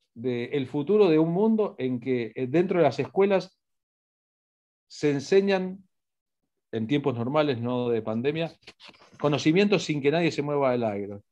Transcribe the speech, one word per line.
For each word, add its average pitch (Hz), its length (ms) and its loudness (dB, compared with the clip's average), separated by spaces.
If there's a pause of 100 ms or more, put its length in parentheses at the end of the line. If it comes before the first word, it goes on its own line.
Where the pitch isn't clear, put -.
(140)
del 123 520 -4
futuro 185 420 2
de 156 100 6
un 160 140 2
mundo 208 460 2
en 127 220 -2
que, 123 340 -2
eh, 131 120 -4
dentro 180 320 0
de 165 60 6
las 131 140 2
escuelas 190 600 0 (1300)
se - 220 -2
enseñan, 185 760 0 (880)
en 110 140 -4
tiempos 139 280 0
normales, 131 460 -2
no 123 280 -4
de 113 140 0
pandemia, 139 500 -4 (680)
conocimientos 165 640 2
sin 147 180 -4
que 139 80 2
nadie 165 220 0
se 147 100 -6
mueva 143 300 0
del 120 120 -2
aire? 101 300 -4
O 101 160 -18